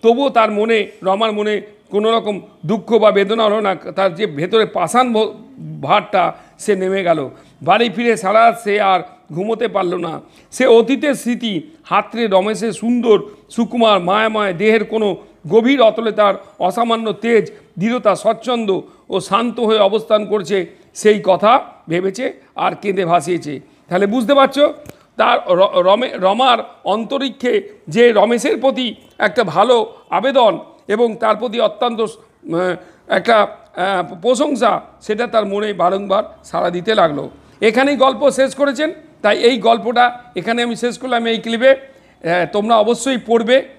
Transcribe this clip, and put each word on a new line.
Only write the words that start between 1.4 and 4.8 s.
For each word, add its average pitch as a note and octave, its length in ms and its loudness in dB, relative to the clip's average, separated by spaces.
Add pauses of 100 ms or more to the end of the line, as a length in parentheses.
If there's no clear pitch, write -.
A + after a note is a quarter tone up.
কোনো G#3+ 200 0
রকম G#3+ 300 -2 (240)
দুঃখ G#3+ 320 0
বা G#3+ 140 6
বেদনা G3+ 320 0
হলো G#3+ 180 0
না। F#3+ 140 -2
তার F#3 400 -4
যে G3+ 100 -4
ভেতরে F3+ 400 0
পাষাণ A3+ 480 0